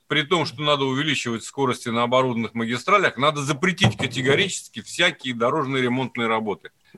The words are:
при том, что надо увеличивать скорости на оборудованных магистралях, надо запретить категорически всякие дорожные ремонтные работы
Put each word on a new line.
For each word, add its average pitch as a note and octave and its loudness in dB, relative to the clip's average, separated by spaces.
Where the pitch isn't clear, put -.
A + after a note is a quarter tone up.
при D3 2
том, D#3 2
что A#2+ -10
надо D3 2
увеличивать C3 -2
скорости B2+ -2
на A#2 0
оборудованных A#2+ 2
магистралях, A#2+ 0
надо D3 0
запретить D3 0
категорически C3+ 0
всякие D#3+ -2
дорожные C3 0
ремонтные B2 -2
работы A2 -2